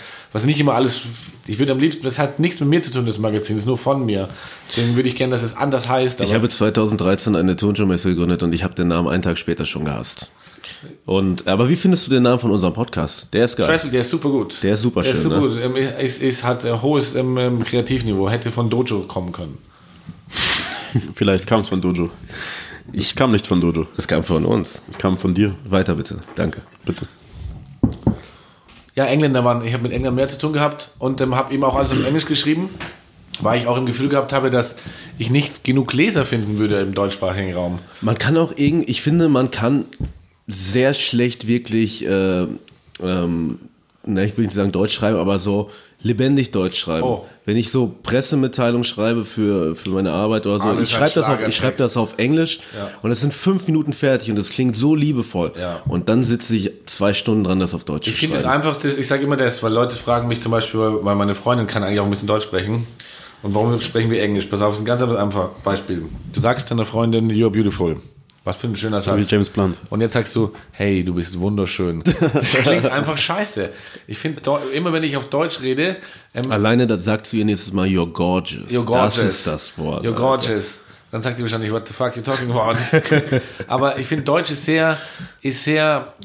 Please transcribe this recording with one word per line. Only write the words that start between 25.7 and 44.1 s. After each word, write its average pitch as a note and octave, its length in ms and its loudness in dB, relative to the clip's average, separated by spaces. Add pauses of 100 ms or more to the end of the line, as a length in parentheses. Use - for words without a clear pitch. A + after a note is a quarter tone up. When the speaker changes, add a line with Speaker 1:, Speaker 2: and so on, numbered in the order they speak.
Speaker 2:
bitte. - 240 -6 (180)
Danke. E2 240 -4 (240)
Speaker 3:
Bitte. - 220 -4 (1900)
Speaker 1:
Ja, C3+ 120 2
Engländer C3+ 360 4
waren, A#2+ 240 2
ich A#2 60 -2
hab A#2+ 80 -2
mit A#2+ 100 -2
England B2 260 0
mehr C3+ 120 2
zu - 80 -8
tun D3+ 160 -2
gehabt D3 460 -2
und, C3 240 -2
ähm, C3 120 2
hab C3 160 0
eben C3+ 140 2
auch C3+ 120 4
alles C#3 160 2
auf D3 140 2
Englisch D#3 200 0
geschrieben, D#3 420 0 (720)
weil A2+ 180 2
ich A#2+ 80 -4
auch B2 120 2
im C3 80 0
Gefühl C3 240 0
gehabt C#3 240 0
habe, C3 160 2
dass B2 260 0 (400)
ich A2+ 140 -2
nicht C#3+ 340 0
genug B2+ 300 2
Leser D#3+ 320 2
finden G#2+ 320 -2
würde G#2 220 2
im G2 140 -2
deutschsprachigen F#2+ 600 -2
Raum. F2+ 240 -2 (240)
Speaker 2:
Man G#2+ 160 0
kann C#3 180 2
auch E3 180 2
irgend-, C#3+ 320 2
ich B2+ 140 -4
finde, E3 300 4
man C3 200 2
kann C#3+ 360 0 (600)
sehr G2+ 460 0
schlecht A#2+ 540 0
wirklich, A2+ 580 0
äh, F#2+ 420 2 (560)
ähm, F2 560 -2 (460)
na, G2 180 0